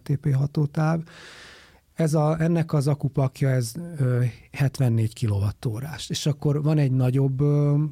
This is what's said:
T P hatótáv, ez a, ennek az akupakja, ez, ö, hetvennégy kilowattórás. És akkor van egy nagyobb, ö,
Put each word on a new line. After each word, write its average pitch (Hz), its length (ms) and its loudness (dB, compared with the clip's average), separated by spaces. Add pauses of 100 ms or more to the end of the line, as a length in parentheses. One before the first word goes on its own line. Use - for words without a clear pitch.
T 143 140 -2
P 139 180 -2
hatótáv, 156 640 0 (960)
ez 160 200 0
a, 156 260 2
ennek 165 320 0
az 143 140 2
akupakja, 139 640 0
ez, 123 240 0 (260)
ö, 123 260 2 (280)
hetvennégy 117 640 0
kilowattórás. 107 960 -4
És - 160 -4
akkor 147 360 0
van 151 160 2
egy 135 140 2
nagyobb, 131 480 2
ö, 147 520 2